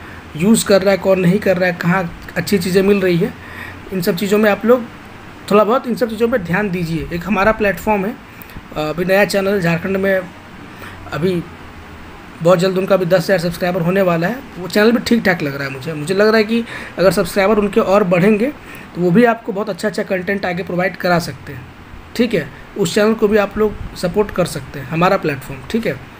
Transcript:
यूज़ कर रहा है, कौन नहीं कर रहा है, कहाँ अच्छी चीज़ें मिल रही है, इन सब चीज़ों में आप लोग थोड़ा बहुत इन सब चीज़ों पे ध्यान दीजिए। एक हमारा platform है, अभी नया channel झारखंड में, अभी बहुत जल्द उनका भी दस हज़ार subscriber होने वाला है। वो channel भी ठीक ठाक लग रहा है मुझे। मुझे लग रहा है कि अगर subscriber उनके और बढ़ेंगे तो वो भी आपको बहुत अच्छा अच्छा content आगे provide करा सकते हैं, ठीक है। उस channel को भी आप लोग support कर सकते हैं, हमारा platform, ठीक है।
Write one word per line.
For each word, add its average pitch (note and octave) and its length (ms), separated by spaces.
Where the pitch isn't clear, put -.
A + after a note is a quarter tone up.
यूज़ G3+ 300
कर G3 160
रहा G3 100
है, F#3 60
कौन F#3+ 220
नहीं F3+ 200
कर F#3+ 160
रहा F3+ 120
है, F3 60
कहाँ F3 280
अच्छी F3+ 220
चीज़ें F#3 240
मिल G3+ 180
रही F#3 180
है, E3+ 140
इन F#3+ 100
सब F#3 140
चीज़ों G#3 220
में G#3+ 120
आप G3+ 160
लोग A#3+ 160
थोड़ा G#3 140
बहुत B3+ 220
इन A#3 80
सब A#3 140
चीज़ों A3+ 200
पे B3+ 120
ध्यान F#3 300
दीजिए। E3 420
एक F3 140
हमारा G#3+ 260
platform G3+ 520
है, G#3 100
अभी D#3 260
नया F#3+ 220
channel G3 340
झारखंड E3+ 360
में, F#3+ 240
अभी E3+ 300
बहुत F3 160
जल्द F#3 200
उनका F#3+ 180
भी F#3 100
दस F3 160
हज़ार F#3+ 180
subscriber F3+ 420
होने F#3 200
वाला E3+ 260
है। B3+ 140
वो F3 100
channel G#3+ 240
भी B3+ 80
ठीक A3+ 240
ठाक F3 180
लग C#3 120
रहा C#3 140
है C3+ 40
मुझे। C#3 220
मुझे D3+ 200
लग G#3 120
रहा A3 100
है A3 80
कि A3+ 200
अगर F3+ 140
subscriber G3+ 460
उनके G3+ 240
और G3+ 240
बढ़ेंगे G3 400
तो E3+ 60
वो F3+ 100
भी A3+ 160
आपको A#3 260
बहुत G#3 180
अच्छा F#3+ 180
अच्छा G3+ 160
content G3 420
आगे F3+ 180
provide F3+ 320
करा F3 240
सकते D3 320
हैं, - 120
ठीक A3+ 180
है। D3+ 140
उस F#3+ 160
channel A3 200
को A3 140
भी G#3+ 100
आप G3+ 200
लोग G#3 380
support G3+ 340
कर F3 160
सकते C#3+ 320
हैं, B2+ 100
हमारा F3 300
platform, C#3+ 420
ठीक A3+ 160
है। C#3+ 100